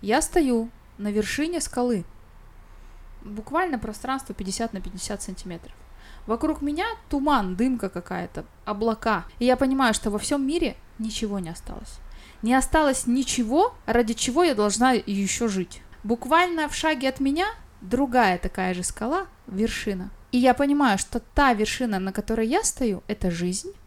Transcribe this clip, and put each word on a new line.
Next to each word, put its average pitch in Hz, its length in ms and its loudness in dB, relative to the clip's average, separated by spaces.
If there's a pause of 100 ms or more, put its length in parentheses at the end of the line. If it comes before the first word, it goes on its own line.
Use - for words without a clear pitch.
Я 220 220 2
стою 240 480 2 (260)
на 202 120 -6
вершине 269 520 -2
скалы. 247 460 -2 (1160)
Буквально 254 560 -4
пространство 220 560 -6
пятьдесят 185 380 -6
на 190 80 -8
пятьдесят 190 400 -8
сантиметров. 180 540 -12 (520)
Вокруг 302 340 -2
меня 294 240 -2 (240)
туман, 269 480 2
дымка 233 320 0
какая-то, 175 560 -8 (220)
облака. 214 580 0 (140)
И 240 80 2
я 254 100 6
понимаю, 262 380 4
что - 160 -2
во 208 80 -2
всем 277 280 0
мире 311 300 0 (220)
ничего 214 400 -4
не 175 100 -6
осталось. - 500 -12 (440)
Не 233 120 4
осталось 262 520 4
ничего, 254 680 2 (120)
ради 226 280 2
чего 262 300 2
я 311 100 4
должна 214 380 4
еще 202 560 0
жить. 190 320 -4 (240)
Буквально 302 640 2
в - 60 -8
шаге 269 340 0
от 262 120 -4
меня 285 260 2 (340)
другая 233 580 2
такая 185 360 -4
же 180 80 -6
скала, 311 440 -4 (200)
вершина. 202 640 -4 (200)
И 247 80 2
я 254 140 8
понимаю, 277 460 4
что - 220 -4
та - 340 4
вершина, 214 440 -2
на 190 140 -4
которой 220 340 -2
я 320 180 2
стою, 208 440 -2
это 175 220 -2
жизнь 180 420 -4 (140)